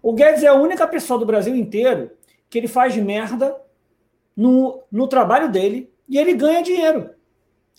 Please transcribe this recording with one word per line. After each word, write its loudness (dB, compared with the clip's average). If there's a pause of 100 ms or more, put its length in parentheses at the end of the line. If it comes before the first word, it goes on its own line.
O 0
Guedes 4
é 6
a 6
única 2
pessoa -4
do -6
Brasil -2
inteiro -2 (400)
que -6
ele -4
faz 0
merda -4 (800)
no, 2 (100)
no -2
trabalho 2
dele -2 (160)
e -4
ele 2
ganha 0
dinheiro. -2 (680)